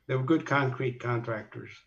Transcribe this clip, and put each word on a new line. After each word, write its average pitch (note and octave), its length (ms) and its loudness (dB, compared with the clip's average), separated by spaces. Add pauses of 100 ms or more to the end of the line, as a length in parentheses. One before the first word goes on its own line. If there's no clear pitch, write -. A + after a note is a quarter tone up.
they C3 80 0
were C3 80 2
good D#3 240 4
concrete C3 540 0
contractors. A#2 720 -4 (160)